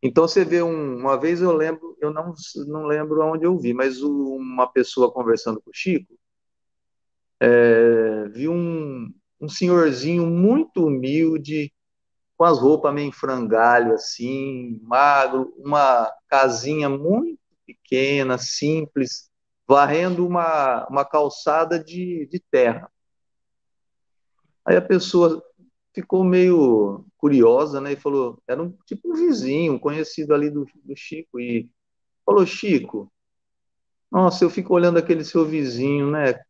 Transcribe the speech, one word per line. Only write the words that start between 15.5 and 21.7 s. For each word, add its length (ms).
uma 540
casinha 640
muito 500
pequena, 720
simples, 920
varrendo 600
uma, 600
uma 180
calçada 800